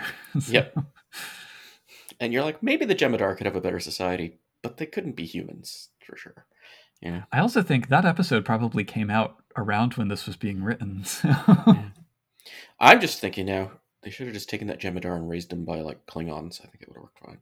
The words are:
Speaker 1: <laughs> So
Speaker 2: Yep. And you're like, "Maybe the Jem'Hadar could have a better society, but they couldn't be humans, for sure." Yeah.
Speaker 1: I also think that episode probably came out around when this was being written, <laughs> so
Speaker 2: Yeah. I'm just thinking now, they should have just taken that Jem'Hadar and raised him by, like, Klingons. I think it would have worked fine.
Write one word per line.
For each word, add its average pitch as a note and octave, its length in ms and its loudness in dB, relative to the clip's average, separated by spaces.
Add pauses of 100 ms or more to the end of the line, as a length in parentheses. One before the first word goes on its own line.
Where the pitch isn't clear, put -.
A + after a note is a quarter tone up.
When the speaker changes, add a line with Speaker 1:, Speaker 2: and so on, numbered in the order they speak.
(200)
Speaker 1:
<laughs> - 200 -4
So B2 140 -6
Speaker 2:
Yep. - 240 4 (1400)
And A#2+ 100 -2
you're B2+ 140 2
like, D#3 180 -6
"Maybe C#4+ 220 0
the G#3 100 2
Jem'Hadar A2 400 2
could - 100 -6
have F#2 120 -2
a F2+ 40 -4
better F2+ 200 -2
society, F2 580 -4 (220)
but A#2+ 160 -10
they D#3+ 80 -8
couldn't D#3+ 320 -8
be E2 80 -8
humans, - 640 -12 (160)
for - 100 -18
sure." - 300 -20 (560)
Yeah. F2 220 -8 (100)
Speaker 1:
I B2+ 60 2
also A3+ 220 2
think C3 280 0
that C#3+ 160 6
episode E3 400 2
probably A2 400 0
came G#2+ 240 -4
out A2 340 0 (140)
around G#2+ 380 0
when A2 120 -2
this G2+ 180 -4
was G2+ 120 -10
being G2 260 -4
written, G2 400 -6
<laughs> - 0 -
so - 240 -4
Speaker 2:
Yeah. - 640 6 (880)
I'm G3+ 220 10
just - 180 -2
thinking F#2+ 280 -4
now, F#2+ 240 -2 (300)
they G2 100 -14
should B2+ 160 -10
have A#2 80 -10
just G2+ 140 -12
taken G#2+ 180 -6
that - 120 -6
Jem'Hadar F2+ 360 -6
and E2 120 -6
raised E2+ 240 -6
him E2+ 140 -6
by, E2 160 -6
like, D#2 240 -12
Klingons. E2 560 -10
I - 60 -20
think - 160 -20
it - 60 -20
would - 80 -20
have - 60 -20
worked - 220 -20
fine. - 160 -20